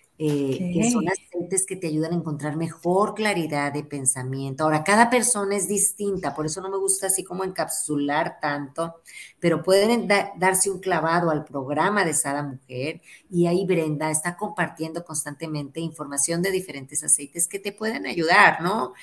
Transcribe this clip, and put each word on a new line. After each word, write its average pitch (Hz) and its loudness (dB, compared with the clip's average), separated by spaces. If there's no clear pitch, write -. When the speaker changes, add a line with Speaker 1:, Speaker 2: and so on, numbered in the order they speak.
Speaker 1:
eh, 147 -2
que 196 2
son 240 2
Speaker 2:
Ok. 170 -2
Speaker 1:
aceites 175 -4
que 190 -8
te 170 -6
ayudan 156 -2
a 175 0
encontrar 151 -4
mejor 180 0
claridad 160 0
de 147 -4
pensamiento. 135 -4
Ahora, 156 2
cada 226 8
persona 208 2
es 180 -2
distinta, 190 -2
por 156 -2
eso 160 -6
no 190 -8
me 196 -2
gusta 190 0
así 185 0
como 185 -8
encapsular 156 -2
tanto, 147 -4
pero 160 2
pueden 202 4
da-, 202 4
darse 185 4
un 185 -2
clavado 170 2
al 151 0
programa 147 0
de 156 0
Sada 143 -2
Mujer, 135 -8
y 175 2
ahí 180 2
Brenda 156 0
está 175 -2
compartiendo 165 -6
constantemente 147 -8
información 156 -4
de 190 0
diferentes 147 -6
aceites 143 -2
que 196 -8
te 202 -6
pueden 226 -6
ayudar, 170 6
¿no? 220 -2